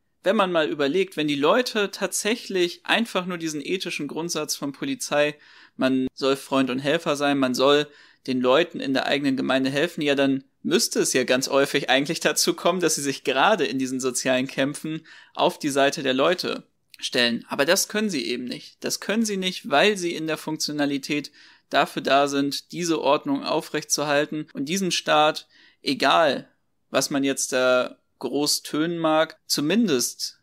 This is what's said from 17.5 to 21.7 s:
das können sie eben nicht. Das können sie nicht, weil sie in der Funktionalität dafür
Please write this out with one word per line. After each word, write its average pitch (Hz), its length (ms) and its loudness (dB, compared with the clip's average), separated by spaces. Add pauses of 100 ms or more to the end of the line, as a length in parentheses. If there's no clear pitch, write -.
das 185 240 2
können 214 200 -2
sie 156 160 -4
eben 123 200 -6
nicht. - 400 -14
Das - 160 -6
können 220 240 0
sie 208 120 -4
nicht, 185 320 -6
weil 185 280 4
sie 175 160 -4
in 160 140 -6
der 156 100 -4
Funktionalität 147 920 -4 (380)
dafür 143 320 0